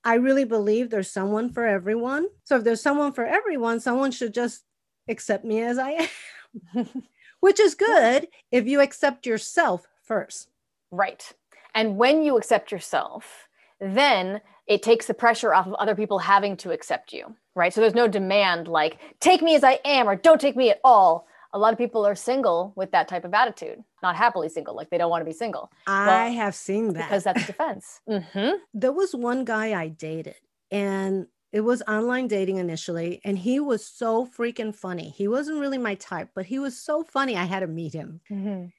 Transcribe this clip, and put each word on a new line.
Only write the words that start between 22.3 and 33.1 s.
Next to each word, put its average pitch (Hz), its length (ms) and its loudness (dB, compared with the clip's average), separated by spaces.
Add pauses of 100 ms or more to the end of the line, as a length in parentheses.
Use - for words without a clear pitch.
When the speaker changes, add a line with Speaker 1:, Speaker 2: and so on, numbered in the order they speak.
Speaker 2:
with 190 140 -6
that 165 180 2
type 180 160 -6
of 180 80 -6
attitude, 214 500 -2 (200)
not 180 120 0
happily 196 320 0
single, 160 260 -8
like - 160 -12
they 175 80 -2
don't 170 120 0
wanna 165 160 -2
be 160 80 -8
single. 214 360 -8 (180)
Speaker 1:
I 196 180 0 (240)
Speaker 2:
Well, - 40 -4
Speaker 1:
have 214 220 -4
seen 208 380 -4
that. 160 160 -6
Speaker 2:
because 196 160 -2
that's 185 200 0
defense. - 580 -8
Speaker 1:
<laughs> - 60 -14
Speaker 2:
Mm-hmm. 202 420 -4 (220)
Speaker 1:
There 254 200 -2
was 370 200 -2
one 240 300 -4
guy 220 340 -4
I 160 120 -6
dated 160 460 -12 (360)
and 196 560 -2 (240)
it 214 100 -2
was 240 280 0
online 247 380 -2
dating 190 300 -2
initially. 170 680 -6